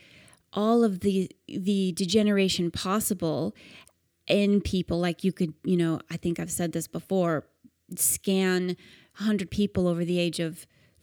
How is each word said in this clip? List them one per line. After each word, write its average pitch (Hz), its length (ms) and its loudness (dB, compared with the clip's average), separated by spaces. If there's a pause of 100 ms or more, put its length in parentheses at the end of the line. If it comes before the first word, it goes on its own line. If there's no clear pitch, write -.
(540)
all 226 300 4
of 196 160 0
the, 190 320 0 (160)
the 190 460 0
degeneration 196 760 2
possible 180 840 -2 (720)
in 202 340 4
people. 170 380 -2
Like, 175 240 -2
you 190 80 2
could, - 320 -4
you 185 140 2
know, 165 220 0 (120)
I 165 60 -10
think 170 220 -4
I've 165 120 -8
said 170 200 -4
this 165 160 -6
before, 170 600 -2 (500)
scan 185 760 0 (440)
a 202 40 -8
hundred 202 280 0
people 196 360 0
over 175 160 0
the 175 140 0
age 175 220 0
of 170 260 -6 (380)